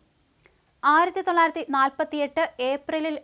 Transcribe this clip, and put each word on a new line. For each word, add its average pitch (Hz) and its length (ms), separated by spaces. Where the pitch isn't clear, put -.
ആയിരത്തി 339 380
തൊള്ളായിരത്തി 330 480
നാൽപത്തിയെട്ട് 285 760
ഏപ്രിലിൽ 302 540